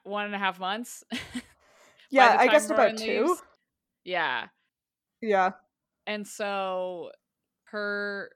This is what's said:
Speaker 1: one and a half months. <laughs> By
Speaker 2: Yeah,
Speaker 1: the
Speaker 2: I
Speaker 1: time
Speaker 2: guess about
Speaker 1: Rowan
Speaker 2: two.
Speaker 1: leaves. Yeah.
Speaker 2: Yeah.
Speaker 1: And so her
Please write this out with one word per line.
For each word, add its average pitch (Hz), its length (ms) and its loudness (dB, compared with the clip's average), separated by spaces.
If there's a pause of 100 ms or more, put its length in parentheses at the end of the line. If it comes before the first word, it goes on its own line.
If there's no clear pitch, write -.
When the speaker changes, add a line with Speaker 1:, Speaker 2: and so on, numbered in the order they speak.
Speaker 1:
one 208 220 -6
and 208 80 -8
a 196 60 -4
half 185 200 -2
months. 202 480 -8
<laughs> - 40 -12
By 240 80 -6 (920)
Speaker 2:
Yeah, 254 280 8
Speaker 1:
the - 40 6
Speaker 2:
I 247 40 6
Speaker 1:
time 240 80 4
Speaker 2:
guess 254 180 6
about - 80 0
Speaker 1:
Rowan 220 180 4
Speaker 2:
two. 220 300 -2
Speaker 1:
leaves. 349 160 -2 (600)
Yeah. 156 440 -4 (760)
Speaker 2:
Yeah. 190 300 2 (560)
Speaker 1:
And 208 200 -6
so 185 840 -6 (540)
her 202 720 -8